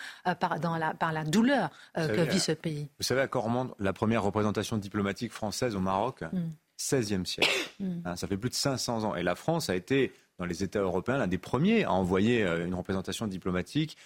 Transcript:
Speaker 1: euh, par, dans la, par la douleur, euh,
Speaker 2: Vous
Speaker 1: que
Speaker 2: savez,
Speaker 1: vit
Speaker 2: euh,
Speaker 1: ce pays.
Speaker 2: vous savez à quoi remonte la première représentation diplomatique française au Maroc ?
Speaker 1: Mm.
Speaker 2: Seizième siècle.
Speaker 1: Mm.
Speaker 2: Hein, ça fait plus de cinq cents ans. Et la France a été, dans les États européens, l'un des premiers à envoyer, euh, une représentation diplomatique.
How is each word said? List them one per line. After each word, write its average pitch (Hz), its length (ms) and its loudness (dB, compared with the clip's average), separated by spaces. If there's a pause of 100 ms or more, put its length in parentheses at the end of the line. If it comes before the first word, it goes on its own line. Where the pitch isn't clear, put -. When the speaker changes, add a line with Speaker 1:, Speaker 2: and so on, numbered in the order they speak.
(260)
Speaker 1:
euh, 180 100 4
par, 170 220 0
dans 165 200 0
la, 160 160 0
par 165 180 0
la 156 140 -2
douleur, 220 440 4 (280)
euh, 170 60 0
Speaker 2:
Vous 156 40 2
Speaker 1:
que 107 80 2
Speaker 2:
savez, 165 140 4
Speaker 1:
vit 190 80 2
Speaker 2:
euh, - 20 4
Speaker 1:
ce 165 140 0
pays. 147 340 -4 (100)
Speaker 2:
vous - 60 -4
savez 127 160 2
à 131 80 2
quoi 123 140 -2
remonte 120 360 0
la 98 140 0
première 110 320 2
représentation 104 540 2
diplomatique 101 560 -2
française 110 420 -2
au 95 60 0
Maroc ? 95 400 0
Speaker 1:
Mm. 80 180 -4 (380)
Speaker 2:
Seizième 104 480 0
siècle. - 240 0 (320)
Speaker 1:
Mm. 190 100 -4 (140)
Speaker 2:
Hein, 87 100 -4
ça 104 120 -6
fait 98 100 -2
plus 117 120 -4
de - 60 -6
cinq 135 220 0
cents 113 260 -2
ans. 98 120 -2
Et 85 80 -2
la 90 120 2
France - 340 -2
a 92 60 2
été, 127 380 0 (260)
dans 90 60 -4
les 87 180 -4
États 98 160 -2
européens, 95 380 0
l'un 113 100 0
des 90 100 0
premiers 185 460 2
à 85 80 0
envoyer, 98 520 2
euh, 85 220 0
une 90 80 -4
représentation 95 540 -4
diplomatique. 92 800 -4